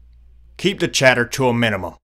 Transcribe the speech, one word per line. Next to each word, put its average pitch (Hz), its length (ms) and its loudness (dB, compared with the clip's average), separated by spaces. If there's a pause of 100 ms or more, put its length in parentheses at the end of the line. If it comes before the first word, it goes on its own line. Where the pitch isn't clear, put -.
(560)
Keep 196 240 -2
the 170 80 0
chatter 123 380 2
to 127 220 -2
a 120 60 2
minimum. 104 480 -2